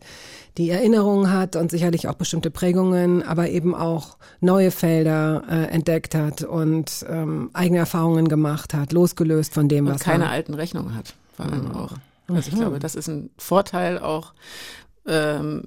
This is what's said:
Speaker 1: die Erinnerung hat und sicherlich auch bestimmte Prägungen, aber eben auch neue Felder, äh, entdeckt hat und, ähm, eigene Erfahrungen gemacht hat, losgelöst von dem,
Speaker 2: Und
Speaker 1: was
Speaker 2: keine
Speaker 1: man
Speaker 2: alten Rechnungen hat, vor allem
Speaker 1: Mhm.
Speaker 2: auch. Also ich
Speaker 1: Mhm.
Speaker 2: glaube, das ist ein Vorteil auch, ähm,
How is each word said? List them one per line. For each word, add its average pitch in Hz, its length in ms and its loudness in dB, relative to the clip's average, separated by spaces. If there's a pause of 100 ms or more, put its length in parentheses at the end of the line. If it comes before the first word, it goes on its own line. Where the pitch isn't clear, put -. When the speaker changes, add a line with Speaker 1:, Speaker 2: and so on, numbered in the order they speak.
(580)
Speaker 1:
die 170 120 0
Erinnerung 202 640 4
hat 185 240 0
und 165 120 0
sicherlich 170 380 0
auch - 60 -4
bestimmte 165 360 -4
Prägungen, 180 760 2
aber 165 260 0
eben 175 260 0
auch 165 400 -4 (240)
neue 185 320 6
Felder, 156 760 2
äh, 165 160 0
entdeckt 165 500 0
hat 151 280 -2
und, 160 680 -2
ähm, 156 420 -4
eigene 175 280 2
Erfahrungen 165 500 2
gemacht 156 440 0
hat, 143 200 -2
losgelöst 160 600 2
von 151 140 4
dem, 143 200 2
Speaker 2:
Und 139 80 0
Speaker 1:
was 135 80 -6
Speaker 2:
keine 170 200 2
Speaker 1:
man 156 60 0
Speaker 2:
alten 147 240 -4
Rechnungen 156 420 -6
hat, - 180 -12 (220)
vor 165 100 -8
allem 131 200 -4
Speaker 1:
Mhm. 123 100 -8
Speaker 2:
auch. 117 160 -10 (380)
Also 175 180 0
ich 147 80 -4
Speaker 1:
Mhm. 220 40 2
Speaker 2:
glaube, 180 200 -2
das 151 160 -6
ist 160 140 -8
ein 151 280 -8
Vorteil 180 600 -2
auch, 156 320 -6 (760)
ähm, 151 600 -2